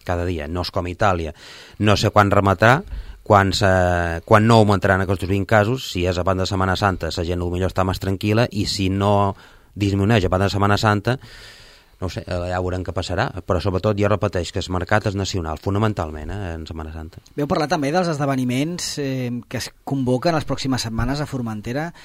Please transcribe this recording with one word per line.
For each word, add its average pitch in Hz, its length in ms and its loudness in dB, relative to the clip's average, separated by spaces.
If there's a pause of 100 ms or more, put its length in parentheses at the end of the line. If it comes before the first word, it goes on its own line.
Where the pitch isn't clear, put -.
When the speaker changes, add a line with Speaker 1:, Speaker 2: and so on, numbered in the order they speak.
Speaker 1:
cada 87 180 -2
dia. 82 220 -4
No 87 160 -4
és - 80 -8
com 90 160 -4
Itàlia. 87 480 0 (480)
No 104 160 4
sé 104 160 2
quan 101 160 6
remetrà, 98 460 6 (500)
quan 98 320 6
se, 95 140 4 (500)
quan 110 240 6
no 113 160 8
augmentaran 98 400 4
aquests 92 240 -2
vint 98 240 0
casos, 113 400 2
si 90 160 -2
és 90 160 0
abans 92 220 0
de - 20 -2
Setmana 92 320 0
Santa, 90 320 0
la 85 160 -4
gent 87 160 -2
potser 90 300 -2
està 92 100 0
més 92 160 -2
tranquil·la, 104 560 0
i 98 160 -2
si 98 180 0
no 98 460 2 (400)
disminueix 98 560 2
abans 92 160 2
de 92 80 -2
Setmana 101 240 2
Santa, 110 400 0 (800)
no 92 140 -6
ho - 20 -10
sé, - 160 -8
eh, 90 80 -4 (140)
ja 90 100 -2
veurem 90 240 -2
què 95 80 -8
passarà, 92 320 -2 (240)
però 95 160 2
sobretot 98 320 0
jo 101 160 2
repeteix 92 400 -2
que 98 80 -6
el - 80 -6
mercat 92 400 -2
és 98 80 -2
nacional, 87 400 -4
fonamentalment, 95 720 -2
eh, 92 300 -8
en 80 100 -12
Setmana 80 240 -10
Santa. 80 300 -16 (160)
Speaker 2:
Veu 143 100 -2
parlar 160 240 -2
també 143 180 -2
dels 175 220 0
esdeveniments, 139 800 -2 (100)
eh, 131 300 -4 (180)
que - 140 -8
es - 80 -10 (180)
convoquen 135 480 0
les 143 80 -2
pròximes 131 400 -2
setmanes 120 400 -4
a - 20 -6
Formentera? 120 600 -6 (180)